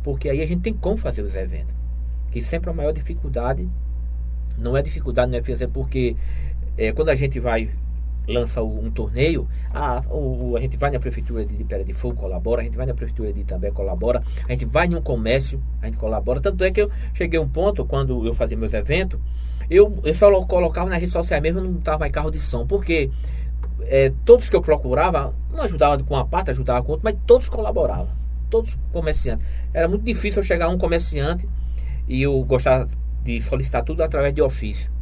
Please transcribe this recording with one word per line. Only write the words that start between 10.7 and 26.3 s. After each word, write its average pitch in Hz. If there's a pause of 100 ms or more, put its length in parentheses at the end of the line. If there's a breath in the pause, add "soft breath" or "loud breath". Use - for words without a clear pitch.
vai 143
na 139
prefeitura 113
de, 104
de 107
Pedra 98
de 92
Fogo, 123
colabora, 110
a 117
gente 117
vai 123
na 131
prefeitura 110
de 101
Itambé, 95
colabora, 98 (240 loud breath)
a -
gente 127
vai 147
num 170
comércio, 123 (200)
a -
gente 113
colabora. 110
Tanto 185
é 185
que 202
eu 208 (240 loud breath)
cheguei 170
a -
um 143
ponto, 160
quando 127
eu 113
fazia 117
meus 110
eventos, 151 (500 loud breath)
eu, 202
eu 151
só 208
lo-, 190
colocava 180
nas 175
redes 170
sociais 165
mesmo, 170
eu 196
não 180
tava 156
em 147
carro 151
de 156
som, 123
porque, 165 (680 loud breath)
é, 135 (120)
todos -
que -
eu 180
procurava, 143 (200)
um 330
ajudava 147
com 139
uma 127
parte, -